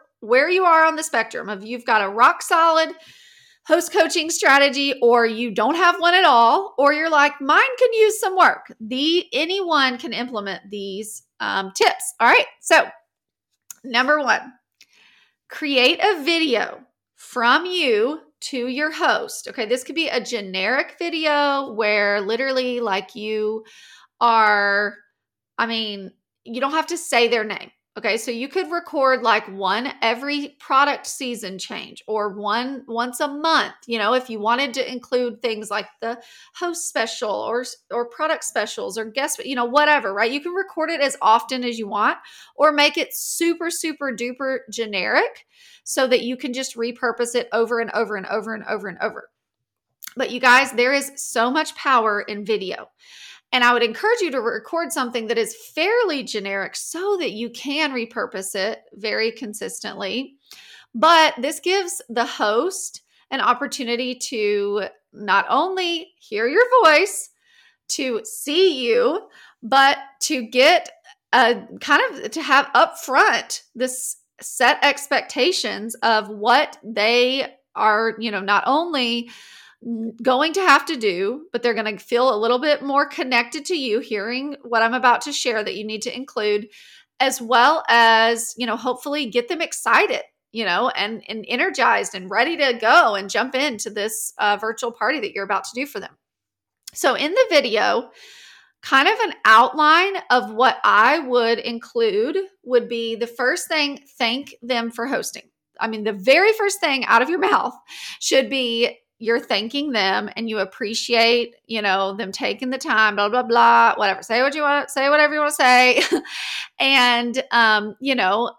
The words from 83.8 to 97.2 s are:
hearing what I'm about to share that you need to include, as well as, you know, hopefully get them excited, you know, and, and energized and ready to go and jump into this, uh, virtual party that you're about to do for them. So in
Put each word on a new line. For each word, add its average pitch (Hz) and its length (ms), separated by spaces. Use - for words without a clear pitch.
hearing 247 640
what 226 200
I'm 226 120
about 254 280
to 294 100
share 220 300
that 196 120
you 208 100
need 214 180
to - 140
include, 214 520
as 269 220
well 254 460
as, 226 680
you 240 100
know, 226 100
hopefully 254 500
get 240 220
them 330 120
excited, 320 640
you 226 120
know, 196 240
and, 208 400
and 220 200
energized 240 640
and 185 160
ready 262 260
to 262 240
go 240 340
and 196 140
jump 247 260
into 254 360
this, 214 480
uh, 208 200
virtual 220 320
party 240 300
that 208 120
you're 196 120
about 196 200
to - 100
do 262 100
for 226 160
them. - 160
So 269 200
in 294 180